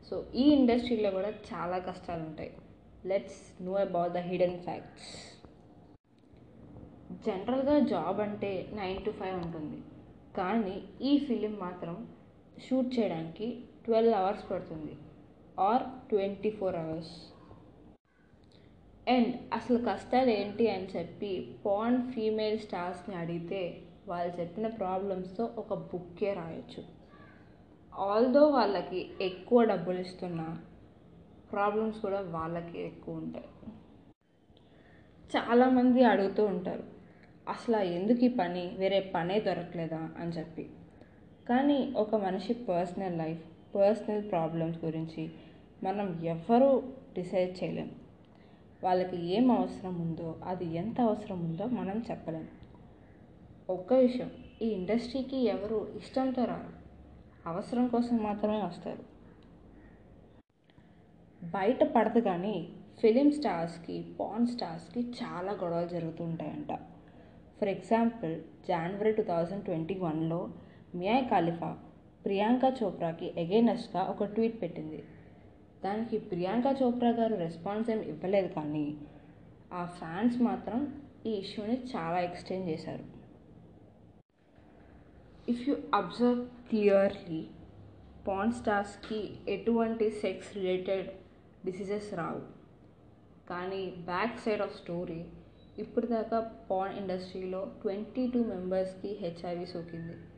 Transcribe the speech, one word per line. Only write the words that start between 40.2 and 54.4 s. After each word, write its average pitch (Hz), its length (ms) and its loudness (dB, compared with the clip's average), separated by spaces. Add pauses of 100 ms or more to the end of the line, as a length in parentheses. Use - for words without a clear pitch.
చెప్పి. - 380 -8 (800)
కానీ 262 480 4
ఒక 214 180 2
మనిషి 196 380 0
పర్సనల్ 180 640 -2
లైఫ్, 160 260 -4 (320)
పర్సనల్ 208 540 2
ప్రాబ్లమ్స్ 165 560 0
గురించి 160 460 -4 (520)
మనం 190 420 -2
ఎవ్వరూ 233 580 6 (320)
డిసైడ్ 180 480 0
చేయలేం. 165 280 -4 (920)
వాళ్ళకి 185 420 2
ఏం 226 260 6
అవసరం 185 500 0
ఉందో, 160 420 -4
అది 180 220 -4
ఎంత 180 360 -2
అవసరం 208 380 2
ఉందో 170 260 -2
మనం 208 460 -2
చెప్పలేం. 160 360 -6 (1200)
ఒక్క 185 240 0
విషయం, 247 380 6 (300)